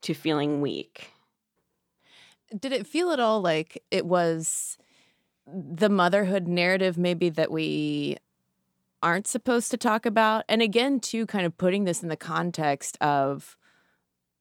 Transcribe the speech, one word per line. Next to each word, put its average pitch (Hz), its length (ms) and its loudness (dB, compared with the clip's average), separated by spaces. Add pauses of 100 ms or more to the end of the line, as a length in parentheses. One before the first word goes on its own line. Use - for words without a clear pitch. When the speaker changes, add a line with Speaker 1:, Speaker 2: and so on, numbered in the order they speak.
Speaker 1:
to 165 100 -2
feeling 147 480 0
weak. - 500 -6 (1500)
Speaker 2:
Did 262 160 -6
it 208 140 -2
feel 339 240 0
at 285 80 0
all 220 220 2
like 165 500 -2
it 185 140 0
was 170 720 0 (680)
the 170 420 -2
motherhood 190 580 2
narrative 180 500 2
maybe 175 320 2
that 160 220 0
we 151 640 -2 (840)
aren't 175 260 0
supposed 240 440 -2
to 247 60 -2
talk 220 280 0
about? 220 420 2
And 220 140 2
again, 233 380 2
too, 226 260 -4
kind 190 200 0
of 170 120 -2
putting 190 280 2
this 175 180 -2
in 165 60 -6
the 156 80 -4
context 160 840 -2
of, 139 560 0 (840)